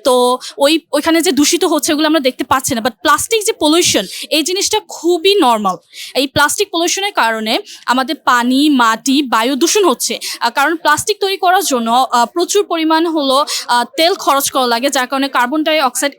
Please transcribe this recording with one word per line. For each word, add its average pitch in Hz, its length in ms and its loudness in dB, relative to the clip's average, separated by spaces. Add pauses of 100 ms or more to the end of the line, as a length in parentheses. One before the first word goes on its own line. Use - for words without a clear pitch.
তো 254 340 2 (200)
ওই, 302 200 2 (140)
ওইখানে 320 300 2
যে 339 100 0
দূষিত 294 320 2
হচ্ছে 320 280 0
ওগুলো 302 140 0
আমরা 311 140 2
দেখতে 254 240 -2
পাচ্ছি 269 300 -2
না। 226 60 -4
But 240 100 -2
প্লাস্টিক 311 540 0
যে 440 80 0
পলিউশন, 302 540 2 (240)
এই 311 120 0
জিনিসটা 381 460 -2
খুবই 349 460 0
নরমাল। 226 420 0 (380)
এই 269 120 0
প্লাস্টিক 294 460 0
পলিউশনের 359 400 -2
কারণে 226 460 -2 (280)
আমাদের 254 300 -2
পানি, 254 520 2
মাটি, 247 540 2
বায়ু 240 340 0
দূষণ 339 280 2
হচ্ছে। 240 340 -2 (220)
আহ, 240 100 0
কারণ 285 260 0
প্লাস্টিক 311 440 0
তৈরি 381 160 -2
করার 370 280 2
জন্য, 247 460 0
আহ, 240 160 2
প্রচুর 359 380 -2
পরিমাণ 320 420 0
হলো, 294 400 0 (200)
আহ, 240 180 0 (120)
তেল 339 180 2
খরচ 277 360 0
করা 262 160 0
লাগে, 240 240 0
যার 262 160 -2
কারণে 269 220 -2
কার্বন 269 340 0
ডাই 311 180 0
অক্সাইড 277 380 -2